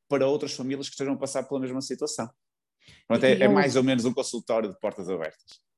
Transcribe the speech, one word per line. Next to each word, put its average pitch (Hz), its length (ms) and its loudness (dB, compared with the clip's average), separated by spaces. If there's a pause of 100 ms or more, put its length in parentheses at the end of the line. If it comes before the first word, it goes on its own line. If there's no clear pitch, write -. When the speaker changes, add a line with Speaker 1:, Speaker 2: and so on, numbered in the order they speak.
Speaker 1:
para 135 180 2
outras 143 280 -2
famílias 139 340 -6
que - 60 -16
estejam 139 200 -4
a - 40 -8
passar 135 260 -4
pela 135 160 -6
mesma 131 220 -6
situação. 127 460 -6 (800)
Portanto, 117 240 2
Speaker 2:
E, 127 40 8
Speaker 1:
é, - 40 0
Speaker 2:
e - 40 4
Speaker 1:
é - 40 6
Speaker 2:
eu - 60 8
Speaker 1:
mais 135 240 4
ou 131 80 4
menos 131 220 2
um 127 80 2
consultório 113 580 -2
de - 80 -18
portas 98 280 -6
abertas. 80 520 -8 (180)